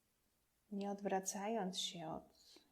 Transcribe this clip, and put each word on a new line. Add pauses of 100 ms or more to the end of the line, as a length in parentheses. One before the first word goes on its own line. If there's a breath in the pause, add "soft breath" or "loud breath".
(720)
nie
odwracając
się
od (120)